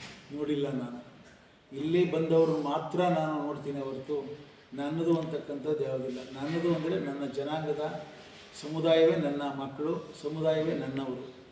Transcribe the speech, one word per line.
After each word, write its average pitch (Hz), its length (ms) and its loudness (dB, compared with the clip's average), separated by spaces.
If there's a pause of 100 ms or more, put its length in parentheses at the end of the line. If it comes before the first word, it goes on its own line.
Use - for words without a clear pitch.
(320)
ನೋಡಿಲ್ಲ 147 380 0
ನಾನು. 123 340 -6 (720)
ಇಲ್ಲಿ 160 360 2
ಬಂದವರು 160 460 6
ಮಾತ್ರ 147 440 0
ನಾನು 156 420 2
ನೋಡ್ತೀನಿ 139 360 -4
ಹೊರತು 135 580 -4 (360)
ನನ್ನದು 160 460 2
ಅಂತಕ್ಕಂಥದ್ದು 147 640 -2
ಯಾವುದಿಲ್ಲ. 131 360 -4 (140)
ನನ್ನದು 160 420 0
ಅಂದರೆ 165 240 0
ನನ್ನ 139 260 -4
ಜನಾಂಗದ 147 760 -4 (580)
ಸಮುದಾಯವೇ 160 540 6
ನನ್ನ 143 260 0
ಮಕ್ಕಳು, 139 720 -4 (100)
ಸಮುದಾಯವೇ 160 500 2
ನನ್ನವರು. 131 600 -4 (180)